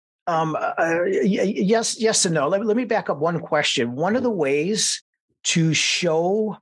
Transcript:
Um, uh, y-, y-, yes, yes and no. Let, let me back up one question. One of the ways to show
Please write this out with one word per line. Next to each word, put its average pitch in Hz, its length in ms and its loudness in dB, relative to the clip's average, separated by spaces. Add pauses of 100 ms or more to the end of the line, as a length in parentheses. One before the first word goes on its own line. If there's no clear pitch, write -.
(280)
Um, 160 280 0
uh, - 220 -2
y-, 175 440 0
y-, 196 340 2
yes, 226 440 0
yes 220 240 2
and 170 100 0
no. 143 140 0
Let, 196 180 0
let 214 100 2
me 254 80 0
back 208 240 -2
up 165 100 -2
one 165 200 0
question. 135 560 -2
One 180 220 0
of 240 80 -2
the 240 60 0
ways 160 720 0 (440)
to 160 280 2
show 180 880 0